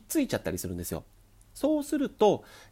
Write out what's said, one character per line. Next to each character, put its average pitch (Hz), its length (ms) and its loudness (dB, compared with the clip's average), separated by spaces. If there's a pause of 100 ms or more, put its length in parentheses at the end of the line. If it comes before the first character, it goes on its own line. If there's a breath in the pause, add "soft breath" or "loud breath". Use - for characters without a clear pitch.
つ 330 120 0
い 262 60 0
ち - 80 -4
ゃ 110 40 -2
っ - 40 -6
た - 80 -4
り 90 80 -4
す - 80 -8
る 90 80 -6
ん 87 40 -8
で 87 60 -8
す - 60 -8
よ。 82 140 -8 (500)
そ 302 260 0
う - 20 -6
す 294 140 -4
る 277 120 -2
と、 190 360 4 (280 loud breath)